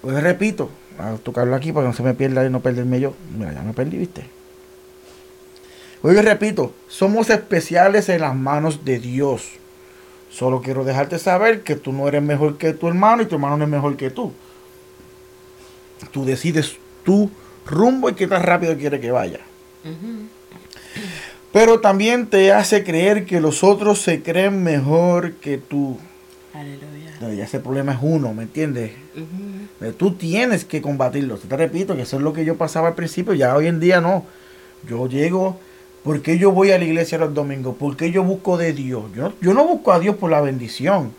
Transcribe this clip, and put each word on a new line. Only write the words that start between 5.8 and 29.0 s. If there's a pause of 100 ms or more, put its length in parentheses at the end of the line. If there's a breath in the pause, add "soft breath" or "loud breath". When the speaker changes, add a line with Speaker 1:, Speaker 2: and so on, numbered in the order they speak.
Speaker 1:
Oye,
repito, (140)
somos
especiales
en
las
manos
de
Dios. (880 loud breath)
Solo
quiero
dejarte
saber
que
tú
no
eres
mejor
que
tu
hermano
y
tu
hermano
no
es
mejor
que
tú. (1800 loud breath)
Tú
decides (280)
tu (360 loud breath)
rumbo
y
qué
tan
rápido
quieres
que
vaya. (460)
Speaker 2:
Ujú. (1200 loud breath)
Speaker 1:
Pero
también
te
hace
creer
que
los
otros
se
creen
mejor
que
tú. (540)
Speaker 2:
Aleluya. (100)
Speaker 1:
No,
ya
ese
problema
es
uno,
¿me
entiendes? (240)